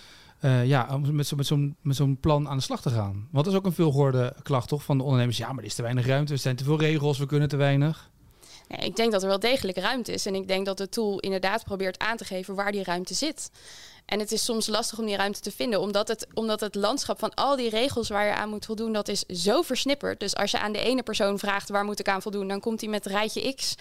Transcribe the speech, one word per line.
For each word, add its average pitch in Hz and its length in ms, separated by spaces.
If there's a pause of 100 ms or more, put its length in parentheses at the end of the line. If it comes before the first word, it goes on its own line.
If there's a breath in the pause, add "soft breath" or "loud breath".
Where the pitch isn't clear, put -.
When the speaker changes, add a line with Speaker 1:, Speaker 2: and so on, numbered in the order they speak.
(400 loud breath)
Speaker 1:
eh, 127 260
ja, 131 260
om 139 240
met 143 100
zo, 151 100
met 139 100
zo'n, 143 340
met 135 160
zo'n 139 240
plan 147 280
aan 139 80
de 131 60
slag - 200
te 147 80
gaan? 104 400
Want 143 140
dat 196 100
is 190 60
ook 196 60
een 180 60
veelgehoorde 135 720
klacht, 131 260
toch, 147 140
van 139 140
de 131 60
ondernemers. 123 360
"Ja, 117 100
maar 135 100
er - 100
is - 60
te 123 80
weinig 120 240
ruimte, 143 260
er 135 60
zijn 127 180
te 131 80
veel 151 140
regels, 151 400
we 139 80
kunnen 147 220
te 147 80
weinig." 139 540 (580 loud breath)
Speaker 2:
Nee, - 200
ik 180 80
denk 226 160
dat 190 100
er 190 60
wel 196 120
degelijk 226 380
ruimte 220 340
is. 165 140
En 196 80
ik 190 140
denk 190 180
dat 190 120
de 196 100
tool 208 320
inderdaad 196 440
probeert 190 340
aan 226 180
te 214 80
geven 185 300
waar 202 180
die 196 120
ruimte 180 300
zit. - 360 (540 loud breath)
En 202 140
het 214 140
is 214 120
soms 226 220
lastig 220 320
om 226 80
die 202 100
ruimte 202 240
te 208 100
vinden, 214 300
omdat 202 280
het, 226 260
omdat 214 260
het 214 140
landschap 208 440
van - 160
al 269 220
die 240 140
regels 233 380
waar 208 180
je 202 80
aan 214 140
moet 208 160
voldoen, 220 280
dat 208 160
is 202 140
zo 202 400
versnipperd. 262 580
Dus 202 160
als 202 140
je - 100
aan 208 120
de 208 60
ene 247 240
persoon 202 360
vraagt, 202 300
"Waar 202 160
moet 208 160
ik 202 80
aan 190 140
voldoen?", 202 260
dan 196 120
komt 226 200
hij 214 100
met 208 160
rijtje 208 480
X - 260